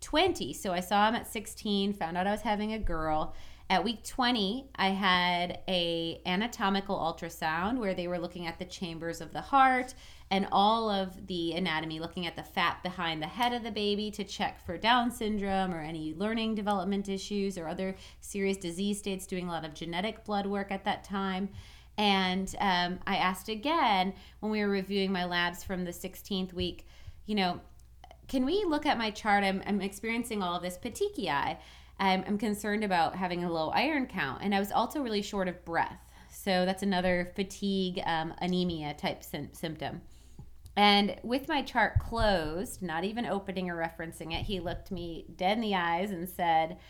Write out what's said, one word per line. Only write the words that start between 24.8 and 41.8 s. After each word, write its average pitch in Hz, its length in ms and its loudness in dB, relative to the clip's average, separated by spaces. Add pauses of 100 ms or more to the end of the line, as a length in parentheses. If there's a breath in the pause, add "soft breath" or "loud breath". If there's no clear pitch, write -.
my 180 140 0
labs 175 380 0
from 180 220 -4
the 175 80 -6
sixteenth 185 600 -4
week, 180 320 -4 (400 loud breath)
you 214 100 -2
know, 180 260 2 (640)
"Can 254 180 2
we 392 220 2
look 294 180 2
at 262 120 2
my 226 120 0
chart? 202 340 2
I'm, 196 220 0
I'm 202 160 0
experiencing 226 640 -2
all 175 120 0
of 175 60 -4
this 180 160 -6
petechiae. 202 800 -2 (420 loud breath)
I'm, 190 260 4
I'm 208 140 0
concerned 208 440 -2
about 175 320 2
having 175 280 -2
a 175 80 0
low 160 180 0
iron 262 380 2
count." 143 340 -2
And 202 140 2
I 196 40 4
was 202 120 0
also 247 320 0
really 214 180 0
short 196 260 -2
of 175 160 -6
breath. 165 360 -2 (320 loud breath)
So 185 340 2
that's 190 160 0
another 180 540 2
fatigue, 190 720 -2
um, 165 360 0
anemia 175 540 0
type 151 280 -4
sym-, - 300 -8
symptom. 160 480 -6 (760 loud breath)
And 202 460 6
with 254 260 -2
my 302 140 0
chart 233 380 2